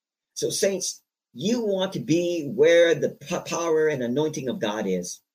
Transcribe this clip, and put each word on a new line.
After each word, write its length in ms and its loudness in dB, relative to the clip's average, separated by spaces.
So 160 -2
saints, 520 -2
you 260 -2
want 320 -2
to 80 -6
be 480 0
where 460 6
the 160 -2
p-, 360 -8
power 420 0
and 140 -2
anointing 460 -2
of 100 -4
God 280 -4
is. 340 -4